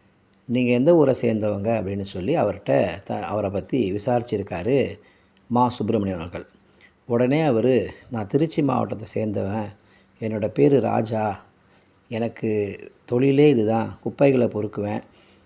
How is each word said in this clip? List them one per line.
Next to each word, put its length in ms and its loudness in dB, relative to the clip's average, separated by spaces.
நீங்க 280 0
எந்த 240 6
ஊரை 240 4
சேர்ந்தவங்க?" 480 -2
அப்படின்னு 340 -2
சொல்லி 340 -4
அவர்ட்ட 680 0
த-, 100 -10
அவரை 380 -4
பத்தி 420 -2
விசாரிச்சிருக்காரு 1040 -2
மா 220 2
சுப்பிரமணியன் 500 -2
அவர்கள். 280 -12
உடனே 340 2
அவரு, 500 2
"நான் 160 -6
திருச்சி 360 0
மாவட்டத்தை 520 -2
சேர்ந்தவன், 540 -4
என்னோட 280 -4
பேரு 320 4
ராஜா, 640 -2
எனக்கு 720 -4
தொழிலே 440 4
இதுதான், 540 2
குப்பைகளை 440 2
பொறுக்குவேன், 560 -4